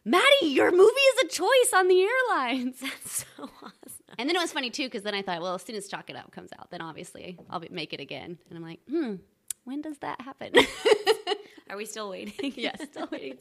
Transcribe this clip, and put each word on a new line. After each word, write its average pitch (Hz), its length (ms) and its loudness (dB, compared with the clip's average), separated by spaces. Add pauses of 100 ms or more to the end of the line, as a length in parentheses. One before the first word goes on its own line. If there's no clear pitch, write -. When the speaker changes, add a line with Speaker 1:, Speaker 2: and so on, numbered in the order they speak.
Speaker 1:
"Maddie, 453 420 6
your 269 240 4
movie 359 140 8
is 508 400 6
a 320 40 -8
choice 480 460 4
on 370 140 4
the 370 140 8
airlines." 302 800 0
<laughs> 262 60 -8
Speaker 2:
That's - 380 -8 (120)
so - 140 -14 (120)
awesome. - 100 -18 (460)
Speaker 1:
And 247 100 -2
then 339 80 2
it 359 40 2
was 330 120 -2
funny, 262 180 -4
too, 262 200 -4
'cause 208 120 -8
then 208 120 -6
I 196 80 -4
thought, 180 180 -4
"Well, 180 140 -4
as 185 80 -8
soon 226 140 -12
as 196 120 -10
Chalk 160 220 -10
It 131 60 -12
Up - 160 -16
comes 185 260 -16
out, - 120 -20
then 175 120 -12
obviously 175 560 -14 (100)
I'll 175 120 -8
be, 165 100 -16
make 160 240 -10
it 143 60 -10
again." 139 360 -12 (120)
And 170 100 -16
I'm 165 60 -14
like, 165 160 -16 (100)
"Hmm, 269 240 -4 (500)
when 277 160 -10
does 302 180 -10
that - 220 -10
happen?" - 320 -14 (640)
<laughs> - 540 -10
Speaker 2:
Are - 60 -10
we 311 100 -8
still 214 240 -10
waiting? 208 420 -10
<laughs> - 40 -12
Speaker 1:
Yes, - 340 -6
still 311 200 -10
waiting, - 300 -10